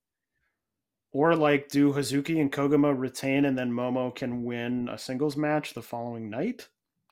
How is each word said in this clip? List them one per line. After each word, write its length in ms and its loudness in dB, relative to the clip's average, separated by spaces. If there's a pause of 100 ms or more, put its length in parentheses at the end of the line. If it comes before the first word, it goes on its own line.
(1120)
Or, 240 4
like, 340 4
do 240 4
Hazuki 480 0
and 100 2
Koguma 460 2
retain 480 0
and 120 0
then 140 -2
Momo 420 -2
can 300 -6
win 460 -4
a 80 -10
singles 400 -4
match 380 -2
the 80 -8
following 460 -8
night? 380 -6 (440)